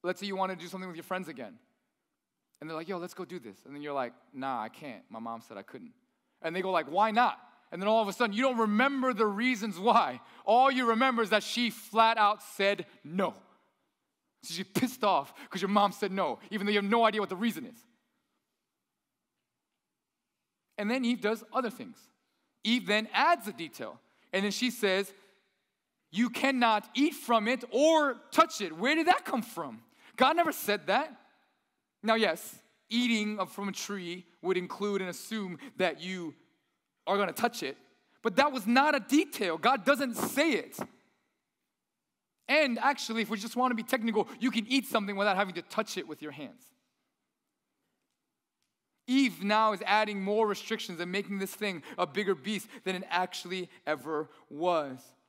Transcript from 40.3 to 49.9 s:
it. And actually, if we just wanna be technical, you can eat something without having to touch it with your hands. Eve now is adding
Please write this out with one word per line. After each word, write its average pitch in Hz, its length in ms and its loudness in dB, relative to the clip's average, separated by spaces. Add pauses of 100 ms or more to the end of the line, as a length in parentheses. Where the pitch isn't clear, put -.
it. - 260 -4 (1700)
And 262 300 2
actually, 233 420 0
if 202 80 -2
we 220 80 -4
just 208 200 -8
wanna 247 180 0
be 226 80 -6
technical, 226 440 0 (140)
you 247 100 0
can 214 180 -2
eat 262 180 0
something 202 300 -2
without 196 200 2
having 190 200 -2
to 175 60 -6
touch - 360 -6
it 156 100 -8
with 151 140 -12
your 151 100 -10
hands. 135 320 -16 (2500)
Eve 247 380 2
now 214 300 4
is 196 80 -6
adding 208 400 2